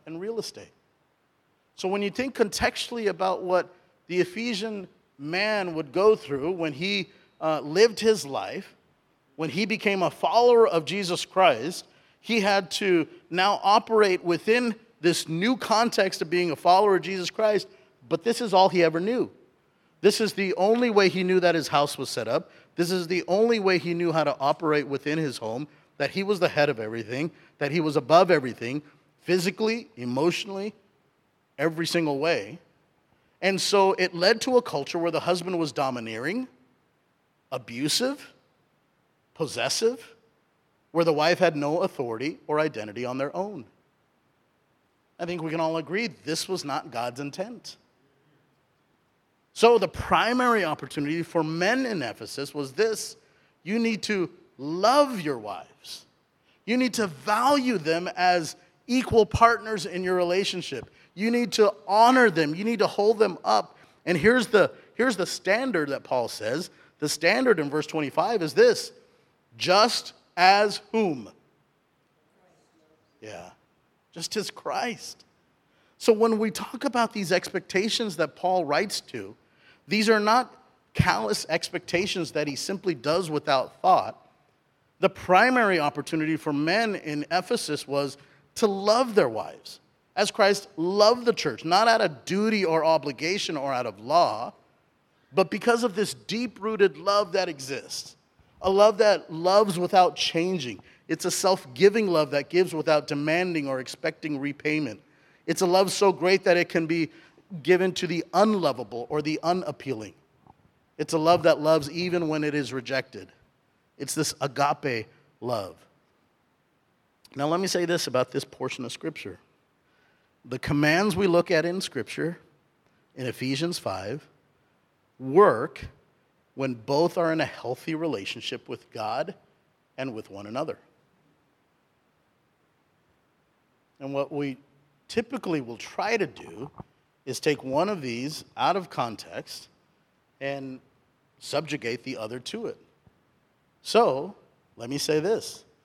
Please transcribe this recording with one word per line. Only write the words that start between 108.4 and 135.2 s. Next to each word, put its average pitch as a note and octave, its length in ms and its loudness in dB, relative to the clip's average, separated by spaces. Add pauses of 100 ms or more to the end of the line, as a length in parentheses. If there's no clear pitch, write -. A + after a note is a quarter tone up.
or D3+ 120 -2
the D#3 200 -4
unappealing. C#3+ 720 -4 (840)
It's D3+ 160 -4
a E3 40 0
love E3 260 4
that D#3+ 160 6
loves D3+ 300 2
even F3 380 -2
when D3+ 160 -2
it D3+ 100 -2
is C3+ 180 -4
rejected. B2+ 580 -8 (680)
It's C#3+ 160 -8
this D#3 260 -4
agape C#3 680 -4 (340)
love. G#2+ 340 -8 (1600)
Now, C#3 120 -4
let E3 120 0
me G3 80 -2
say F3 180 -2
this E3+ 220 -2
about B2+ 240 -2
this C#3 140 -6
portion - 400 -10
of A#2+ 60 -12
Scripture. G2+ 480 -14 (1080)
The B2+ 140 -10
commands D#3 560 2
we G3 120 0
look F3 240 2
at D#3+ 140 2
in F3+ 160 -4
Scripture, D3 560 -8 (800)
in B2+ 100 -10
Ephesians C3+ 540 -4
five, G2+ 460 -8 (920)
work C3+ 640 4 (680)
when C3 180 -4
both C#3+ 440 0
are E3 140 0
in D#3+ 100 -2
a C3+ 40 0
healthy B2+ 500 -8
relationship B2 760 -8
with A#2+ 220 -14
God A#2 420 -6 (640)
and C3 160 -8
with A2 160 -14
one G2 180 -14
another. C3+ 300 -8 (3250)
And C#3 140 -10
what C#3 180 -2
we C#3+ 260 -6 (500)
typically G#3 540 -4